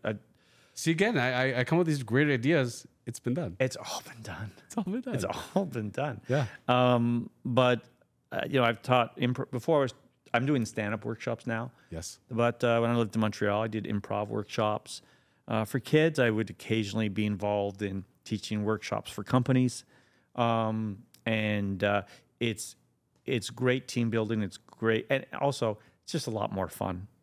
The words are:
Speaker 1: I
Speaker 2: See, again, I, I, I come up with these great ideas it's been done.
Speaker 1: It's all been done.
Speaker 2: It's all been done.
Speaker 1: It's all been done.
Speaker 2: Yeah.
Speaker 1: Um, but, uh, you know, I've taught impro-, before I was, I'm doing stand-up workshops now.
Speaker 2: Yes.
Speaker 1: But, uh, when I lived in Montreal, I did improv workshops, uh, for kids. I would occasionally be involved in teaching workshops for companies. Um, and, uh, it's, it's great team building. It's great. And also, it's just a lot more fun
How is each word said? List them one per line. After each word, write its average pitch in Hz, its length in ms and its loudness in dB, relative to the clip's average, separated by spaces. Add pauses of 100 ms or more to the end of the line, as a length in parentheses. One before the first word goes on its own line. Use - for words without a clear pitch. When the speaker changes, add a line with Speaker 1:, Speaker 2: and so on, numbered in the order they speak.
Speaker 1:
I 110 120 -2 (680)
Speaker 2:
See, 160 80 2
again, 196 260 2
I, 123 120 2 (140)
I, 131 160 2
I 123 40 4
come 160 160 2
up 175 80 2
with 156 80 2
these 135 80 -6
great 131 260 2
ideas 131 560 2 (220)
it's 117 140 -10
been 120 120 -2
done. 117 280 -6
Speaker 1:
It's 131 160 -2
all - 280 -10
been 117 160 -18
done. 107 300 -10 (140)
Speaker 2:
It's - 120 -8
all 220 60 -2
been 190 160 -4
done. 247 160 -6
Speaker 1:
It's 117 80 -2 (320)
all 196 100 6
been 117 260 -4
done. 131 360 -2
Speaker 2:
Yeah. 135 180 4 (220)
Speaker 1:
Um, 123 640 4 (160)
but, 123 400 4 (480)
uh, - 160 -4
you 135 100 2
know, 120 60 4
I've 117 160 0
taught 123 360 2
impro-, 123 320 -2
before 147 300 2
I - 40 4
was, 123 100 -2 (400)
I'm 120 120 2
doing 135 200 2
stand-up 107 400 -4
workshops 117 420 -6
now. 117 240 -4 (180)
Speaker 2:
Yes. - 300 -12 (100)
Speaker 1:
But, 117 360 2
uh, 117 140 4
when 117 120 2
I 117 60 2
lived 113 180 0
in 113 60 0
Montreal, 104 420 0
I 113 40 -4
did 110 180 -6
improv 104 420 -4
workshops, 107 760 -4 (460)
uh, 110 160 0
for - 160 -4
kids. 156 400 2
I 120 100 4
would 107 200 -2
occasionally 110 580 -2
be 104 180 -2
involved 101 560 -2
in 98 220 -6 (220)
teaching 104 400 -4
workshops 107 440 -4
for - 140 -10
companies. 127 640 2 (500)
Um, 110 680 -2 (220)
and, 104 600 -2
uh, 101 160 2 (400)
it's, 113 340 -4 (500)
it's 123 240 -4
great 127 380 -2
team 117 220 -2
building. 110 320 0
It's 98 160 -6
great. - 520 -2
And 135 160 0 (140)
also, 120 380 0 (260)
it's - 80 -14
just - 160 -4
a - 40 -4
lot 107 200 -4
more 92 160 -4
fun 95 400 -6 (160)